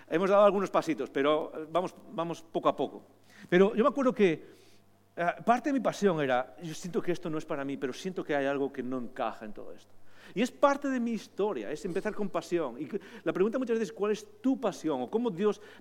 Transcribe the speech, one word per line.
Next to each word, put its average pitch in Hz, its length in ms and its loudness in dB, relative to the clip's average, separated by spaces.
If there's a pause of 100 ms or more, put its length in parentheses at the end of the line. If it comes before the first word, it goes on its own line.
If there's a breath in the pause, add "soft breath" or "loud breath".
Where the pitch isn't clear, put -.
(100)
Hemos 180 180 2
dado 202 160 8
algunos 196 260 4
pasitos, 147 380 0
pero, 151 460 2
eh, 156 160 -10
vamos, 170 240 0 (160)
vamos 165 320 -6
poco - 260 0
a 139 60 6
poco. 113 300 -4 (440 loud breath)
Pero 185 280 6
yo 214 80 4
me 285 60 6
acuerdo 254 220 2
que, - 480 2 (540 loud breath)
eh, 170 120 -2 (180)
parte 233 240 2
de 277 60 2
mi 269 60 0
pasión 185 420 2
era, 131 400 0
yo 160 100 -8
siento 165 300 -4
que 175 100 0
esto 170 160 -4
no 156 80 -4
es 156 80 -4
para 139 220 -4
mí, 139 100 -4
pero 135 160 -4
siento 180 320 -8
que 151 100 -2
hay 139 120 2
algo 139 260 -2
que 131 100 -6
no 127 140 -4
encaja 117 480 -6
en 107 80 -8
todo - 200 -12
esto. - 200 -20 (420 loud breath)
Y 175 60 -2
es 247 100 0
parte 277 380 2
de 262 100 -2
mi 233 140 -2
historia, 185 580 -4
es 151 140 -6
empezar 196 300 -4
con 202 160 -2
pasión. 160 500 -2
Y 151 60 -6
que-, - 140 -6 (220 loud breath)
la 165 120 0
pregunta 208 240 2
muchas 233 200 0
veces 220 120 -2
es, - 20 -12
"¿cuál 208 200 -2
es 208 140 -4 (140)
tu 254 180 2
pasión?", 156 440 -2
o 120 80 -4
cómo 233 200 0
Dios 196 300 0 (200 loud breath)